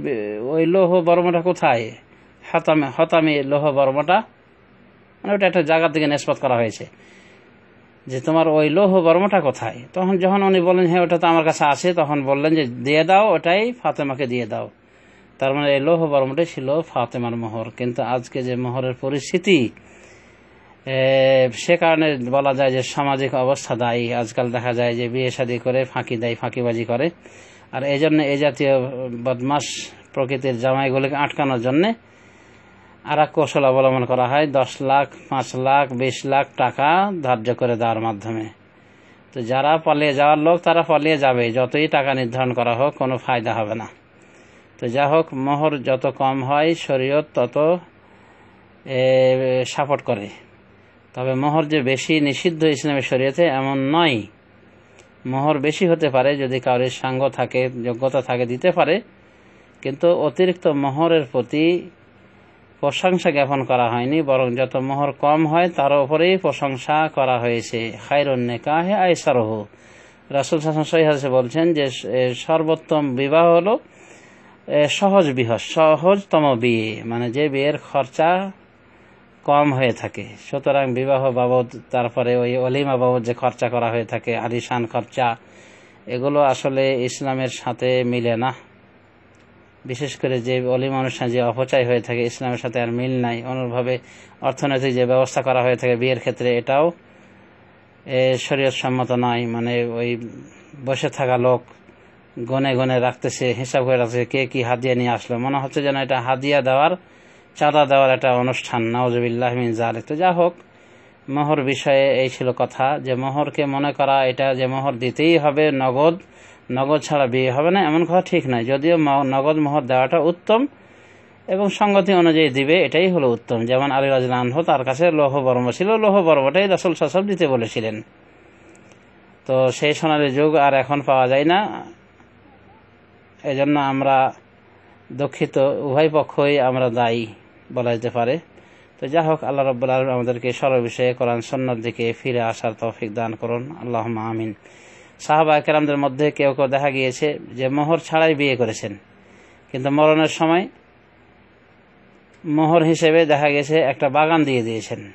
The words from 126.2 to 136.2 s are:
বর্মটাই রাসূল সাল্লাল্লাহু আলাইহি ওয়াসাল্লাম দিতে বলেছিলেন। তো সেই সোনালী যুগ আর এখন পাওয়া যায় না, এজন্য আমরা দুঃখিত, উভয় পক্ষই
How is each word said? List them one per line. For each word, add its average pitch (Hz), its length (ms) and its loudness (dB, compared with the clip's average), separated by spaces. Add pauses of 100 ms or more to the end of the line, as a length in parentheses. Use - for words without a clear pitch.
বর্মটাই 156 460 4
রাসূল 180 260 0
সাল্লাল্লাহু - 0 -
আলাইহি 160 100 -2
ওয়াসাল্লাম 175 240 0
দিতে 180 200 0
বলেছিলেন। 113 540 -2 (1400)
তো 131 260 2
সেই 151 220 0
সোনালী 151 360 2
যুগ 151 260 2
আর 139 180 6
এখন 139 280 0
পাওয়া 131 260 2
যায় 135 180 2
না, 175 400 0 (1600)
এজন্য 143 360 0
আমরা 135 540 2 (760)
দুঃখিত, 139 460 -4
উভয় 143 520 2
পক্ষই 143 500 2